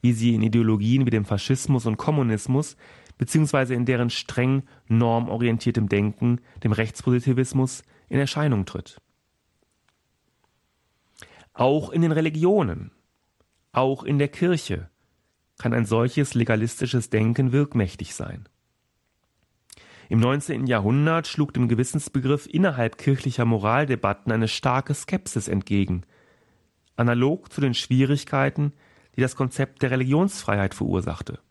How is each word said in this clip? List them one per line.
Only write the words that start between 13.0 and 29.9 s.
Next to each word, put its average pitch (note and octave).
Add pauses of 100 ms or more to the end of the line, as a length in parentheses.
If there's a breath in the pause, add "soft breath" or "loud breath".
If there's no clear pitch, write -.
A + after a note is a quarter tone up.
auch C3
in C#3+
der C#3
Kirche C#3+ (680)
kann A#2
ein A#2
solches A#2+
legalistisches A#2
Denken A#2
wirkmächtig B2
sein. - (1600 loud breath)
Im A2+
neunzehnten C3
Jahrhundert C3+
schlug -
dem B2
Gewissensbegriff C3
innerhalb C#3+
kirchlicher C3
Moraldebatten A2+
eine A2+
starke C3
Skepsis -
entgegen, F#2+ (960 soft breath)
analog A#2+
zu D3
den C3
Schwierigkeiten, C3+ (420 soft breath)
die A#2+
das B2+
Konzept -
der B2+